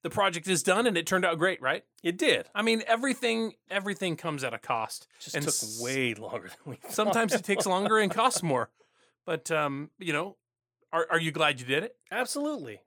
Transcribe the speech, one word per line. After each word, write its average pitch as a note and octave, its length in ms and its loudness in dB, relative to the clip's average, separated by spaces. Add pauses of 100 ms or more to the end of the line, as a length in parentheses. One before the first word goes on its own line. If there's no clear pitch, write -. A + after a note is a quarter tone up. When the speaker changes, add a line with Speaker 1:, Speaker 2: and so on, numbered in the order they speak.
Speaker 1:
the D#3+ 80 -4
project F3+ 360 0
is F#3 160 2
done G3+ 240 4
and G3+ 100 2
it E3 100 0
turned F#3 180 2
out E3 140 2
great, F3+ 220 2
right? C#3 240 0 (200)
Speaker 2:
It F3 120 0
did. F3+ 380 2
Speaker 1:
I G3+ 80 0
mean, A3+ 240 2
everything, A3+ 680 0 (160)
everything F#3+ 460 -2
comes D3 280 -4
at A#2+ 100 -4
a A#2 40 -10
cost. - 500 -4 (120)
Speaker 2:
Just - 140 -12
Speaker 1:
And D3 100 -2
Speaker 2:
took D3+ 100 0
Speaker 1:
s- A2 280 -6
Speaker 2:
way B2+ 320 0
longer G#2 340 -10
than - 80 -16 (100)
we C3 100 -10
thought. - 160 -14
Speaker 1:
Sometimes G#3+ 420 2
it F#3+ 100 0
takes G3+ 220 0
longer G3+ 320 2
and G3+ 140 4
costs A#3 300 2
more. B2+ 280 0 (540)
But, E3 260 -4
um, D3 480 -2
you E3+ 140 -4
know, E3+ 240 -2 (560)
are, E3 180 2
are E3 100 4
you D#3+ 120 0
glad D3 280 2
you A#2+ 60 -10
did C#3 160 2
it? A#3 140 -10 (160)
Speaker 2:
Absolutely. A#3+ 760 -4